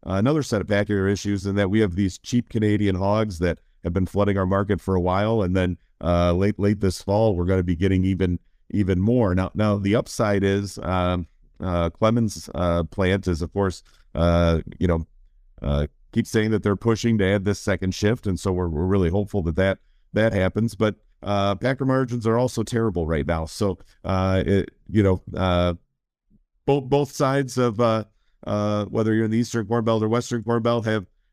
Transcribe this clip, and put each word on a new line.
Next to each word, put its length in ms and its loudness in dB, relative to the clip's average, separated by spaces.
another 380 0
set 180 -2
of 80 -8
packer 400 2
issues 380 -2
in 100 -2
that 140 0
we 100 2
have 140 2
these 240 0
cheap 300 -2
Canadian 480 0
hogs 420 -2
that 200 0
have 80 -2
been 140 0
flooding 320 0
our 80 0
market 340 0
for 140 -2
a 60 2
while, 420 0
and 140 0
then, 200 0
uh, 320 2
late, 260 2
late 220 2
this 220 -2
fall, 320 2
we're 100 0
gonna 180 2
be 140 0
getting 280 2
even, 340 0
even 300 0
more. 340 2
Now, 200 0
now 220 2
the 200 0
upside 480 0
is, 380 0
um, 440 -2
uh, 300 0
Clemens, 640 0
uh, 300 0
plant 440 0
is, 140 -2
of 100 -8
course, 300 -2
uh, 460 4
you 80 0
know, 200 0
uh, 240 0
keep 140 0
saying 240 0
that 120 0
they're 140 2
pushing 420 0
to 60 2
add 200 2
this 140 0
second 360 -2
shift, 320 0
and 120 -2
so 140 -2
we're, 160 -2
we're 180 -2
really 240 2
hopeful 320 -2
that 140 -2
that, 220 0
that 200 2
happens. 420 0
But, 220 0
uh, 320 -2
packer 300 -4
margins 420 -2
are 100 2
also 260 -2
terrible 440 -2
right 200 -2
now. 200 -2
So, 320 -4
uh, 400 0
it, 260 0
you 120 2
know, 200 2
uh, 380 0
both, 180 2
both 280 0
sides 460 -2
of, 220 0
uh, 240 2
uh, 400 -2
whether 280 0
you're 120 2
in 40 -2
the 80 0
Eastern 280 -2
Corn 180 -2
Belt 180 0
or 60 -2
Western 340 -2
Corn 200 -2
Belt 220 0
have, 220 -2